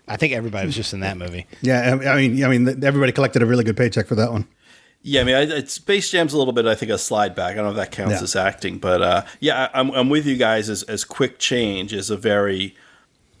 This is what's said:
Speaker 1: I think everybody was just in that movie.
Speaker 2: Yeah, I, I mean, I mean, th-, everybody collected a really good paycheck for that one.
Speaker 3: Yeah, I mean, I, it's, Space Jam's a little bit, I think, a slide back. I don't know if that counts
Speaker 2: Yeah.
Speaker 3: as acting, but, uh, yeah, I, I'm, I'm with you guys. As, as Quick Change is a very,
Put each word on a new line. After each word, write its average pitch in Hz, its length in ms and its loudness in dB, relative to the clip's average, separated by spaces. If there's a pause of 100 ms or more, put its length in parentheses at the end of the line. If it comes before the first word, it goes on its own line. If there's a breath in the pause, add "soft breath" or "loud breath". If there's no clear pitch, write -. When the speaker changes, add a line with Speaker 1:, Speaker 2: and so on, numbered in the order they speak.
Speaker 1:
I 104 120 -8
think 143 160 0
everybody 110 320 -4
was 139 100 -4
just 110 160 -6
in 98 80 -8
that 95 160 -4
movie. 90 300 -10 (160 loud breath)
Speaker 2:
Yeah, 127 400 2
I, 135 100 0
I 143 40 4
mean, 135 280 2
I 127 40 4
mean, 123 180 4
th-, 131 180 -2
everybody 139 280 4
collected 135 300 2
a 117 40 6
really 120 180 2
good 107 140 0
paycheck 117 280 0
for 120 100 -2
that 117 160 2
one. 107 140 -2 (560 soft breath)
Speaker 3:
Yeah, 139 200 2
I - 20 2
mean, 127 100 4
I, 135 100 6
it's, 151 280 -4
Space - 380 -2
Jam's 165 240 0
a - 40 0
little 131 140 2
bit, 117 140 2
I 110 80 4
think, 110 180 -2
a 98 60 0
slide 104 360 0
back. 90 180 -4
I - 20 -10
don't 107 100 -4
know 104 60 -2
if 104 60 -6
that 95 140 -4
counts 101 260 -2
Speaker 2:
Yeah. 90 60 -4
Speaker 3:
as 92 140 -4
acting, 95 400 -2
but, 90 240 0
uh, 90 220 2 (180 loud breath)
yeah, 131 320 0
I, 135 80 0
I'm, 135 120 0
I'm 131 180 0
with 147 160 2
you 135 100 0
guys. 110 320 2
As, 104 140 -6
as 104 220 -8
Quick - 340 -4
Change 104 560 -2
is 98 160 -6
a 104 80 -4
very, 101 580 0 (640 soft breath)